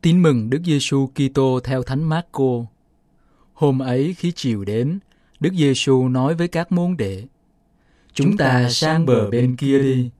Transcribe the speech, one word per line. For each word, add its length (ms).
Tin 180
mừng 280
Đức 160
Giêsu 500
Kitô 480
theo 200
Thánh 200
Marco. 640
Hôm 260
ấy 380
khi 140
chiều 340
đến, 340
Đức 140
Giêsu 540
nói 280
với 120
các 240
môn 260
đệ, 260
"Chúng 240
ta 320
sang 360
bờ 240
bên 260
kia 260
đi." 280